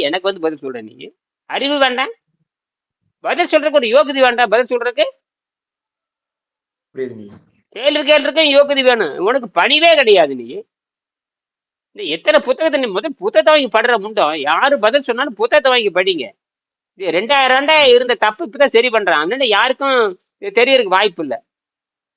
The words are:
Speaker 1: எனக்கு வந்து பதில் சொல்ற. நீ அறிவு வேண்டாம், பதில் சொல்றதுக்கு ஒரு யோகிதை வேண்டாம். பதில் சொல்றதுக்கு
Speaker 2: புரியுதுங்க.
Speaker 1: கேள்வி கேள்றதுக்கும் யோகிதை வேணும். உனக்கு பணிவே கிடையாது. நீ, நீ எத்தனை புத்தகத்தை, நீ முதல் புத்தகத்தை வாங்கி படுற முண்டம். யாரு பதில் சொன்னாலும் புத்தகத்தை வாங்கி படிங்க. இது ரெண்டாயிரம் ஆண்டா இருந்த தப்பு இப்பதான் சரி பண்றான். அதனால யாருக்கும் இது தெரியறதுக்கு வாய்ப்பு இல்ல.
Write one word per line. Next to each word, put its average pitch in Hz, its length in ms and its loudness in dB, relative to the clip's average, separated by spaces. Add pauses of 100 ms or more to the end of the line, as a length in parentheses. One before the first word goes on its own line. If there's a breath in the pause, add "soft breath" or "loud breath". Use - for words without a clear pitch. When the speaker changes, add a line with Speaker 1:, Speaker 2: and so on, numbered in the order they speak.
Speaker 1:
எனக்கு 180 200 -4
வந்து 190 180 -6
பதில் 151 180 -8
சொல்ற. 127 180 -10
நீ 110 140 -20 (540)
அறிவு 269 280 -4
வேண்டாம், 262 360 -2 (1120)
பதில் 254 280 -4
சொல்றதுக்கு 294 300 0
ஒரு 226 140 -2
யோகிதை 277 240 0
வேண்டாம். 240 340 2
பதில் 240 180 0
சொல்றதுக்கு 240 340 -2 (1900)
Speaker 2:
புரியுதுங்க. 110 420 -12 (400)
Speaker 1:
கேள்வி 294 320 -2
கேள்றதுக்கும் 302 480 2
யோகிதை 285 260 2
வேணும். 220 320 2 (140)
உனக்கு 240 200 -2 (120)
பணிவே 302 340 4
கிடையாது. 196 400 4
நீ, 120 140 -12 (1500)
நீ - 60 -14 (140)
எத்தனை 330 240 0
புத்தகத்தை, 285 400 -2
நீ 254 160 -4
முதல் 277 240 -6
புத்தகத்தை 277 320 0
வாங்கி 277 180 2
படுற 233 280 0
முண்டம். 196 420 -2
யாரு 180 380 0
பதில் 240 300 0
சொன்னாலும் 247 320 -6
புத்தகத்தை 269 320 2
வாங்கி 226 180 0
படிங்க. 175 360 -2 (720)
இது 180 200 -4
ரெண்டாயிரம் 262 400 2
ஆண்டா 294 200 2 (160)
இருந்த 247 200 2
தப்பு 214 320 -2
இப்பதான் - 300 0
சரி 240 120 2
பண்றான். 190 340 0
அதனால 254 240 -4
யாருக்கும் 254 500 0 (460)
இது 202 180 -8
தெரியறதுக்கு 247 360 2
வாய்ப்பு 190 280 -2
இல்ல. 123 120 -8 (800)